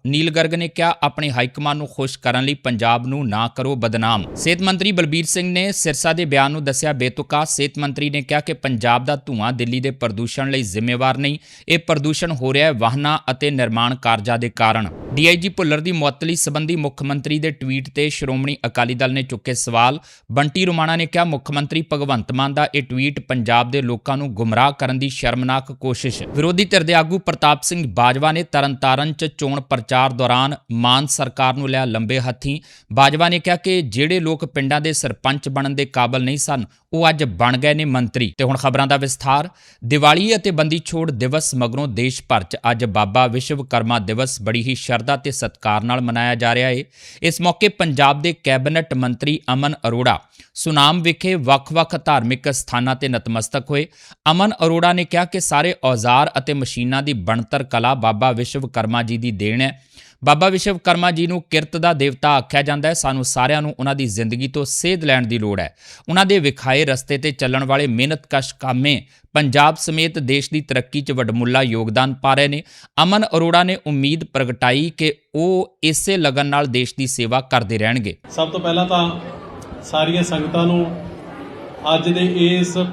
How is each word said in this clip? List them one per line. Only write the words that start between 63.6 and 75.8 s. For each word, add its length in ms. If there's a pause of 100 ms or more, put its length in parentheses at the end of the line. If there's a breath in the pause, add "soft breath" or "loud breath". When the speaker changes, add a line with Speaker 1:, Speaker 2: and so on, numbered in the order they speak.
Speaker 1:
ਨੂੰ 160
ਉਹਨਾਂ 160
ਦੀ 120
ਜ਼ਿੰਦਗੀ 420
ਤੋਂ 160
ਸੇਧ 400
ਲੈਣ 220
ਦੀ 120
ਲੋੜ 220
ਹੈ। 140 (340 loud breath)
ਉਹਨਾਂ 180
ਦੇ 120
ਵਿਖਾਏ 460
ਰਸਤੇ 340
ਤੇ 120
ਚੱਲਣ 340
ਵਾਲੇ 220
ਮਿਹਨਤਕਸ਼ 760
ਕਾਮੇ 420 (300 soft breath)
ਪੰਜਾਬ 440
ਸਮੇਤ 420
ਦੇਸ਼ 340
ਦੀ 80
ਤਰੱਕੀ 400
'ਚ 120
ਵਡਮੁੱਲਾ 500
ਯੋਗਦਾਨ 520
ਪਾ 200
ਰਹੇ 140
ਨੇ। 140 (400 loud breath)
ਅਮਨ 220 (120)
ਅਰੋੜਾ 260
ਨੇ 140 (100)
ਉਮੀਦ 380
ਪ੍ਰਗਟਾਈ 720
ਕਿ 180 (200)
ਉਹ 480